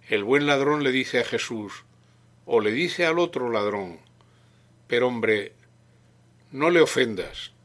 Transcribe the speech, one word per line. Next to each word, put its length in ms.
El 160
buen 220
ladrón 380
le 80
dice 280
a 40
Jesús, 600
o 160
le 100
dice 360
al 100
otro 320
ladrón, 500
"Pero 200
hombre, 460
no 180
le 100
ofendas. 760